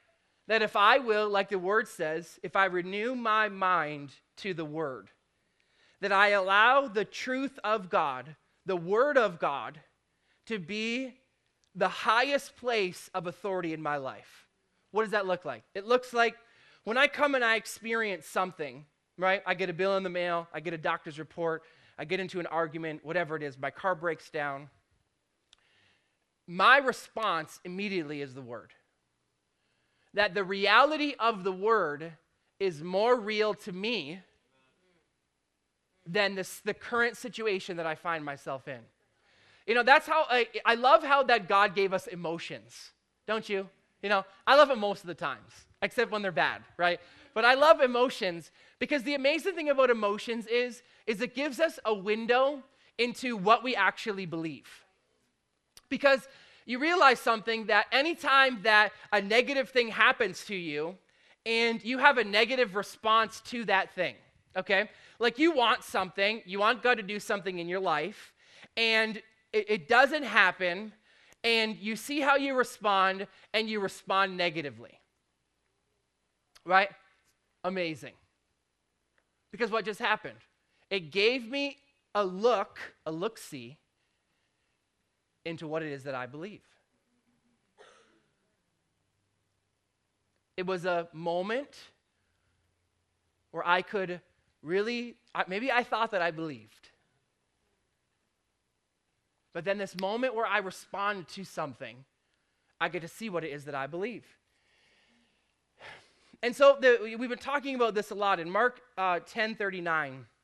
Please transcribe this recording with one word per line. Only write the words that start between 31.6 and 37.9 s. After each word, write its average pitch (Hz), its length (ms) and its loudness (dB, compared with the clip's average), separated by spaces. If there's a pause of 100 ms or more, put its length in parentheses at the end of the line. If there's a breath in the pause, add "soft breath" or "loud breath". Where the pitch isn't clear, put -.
is 175 220 -2
more 208 380 2
real 214 340 -2
to - 180 -14
me 185 500 -6 (1900)
than 196 280 0
this, - 260 -8
the 175 120 -4
current 233 440 -2
situation 202 600 -6
that 165 80 -4
I 156 100 -4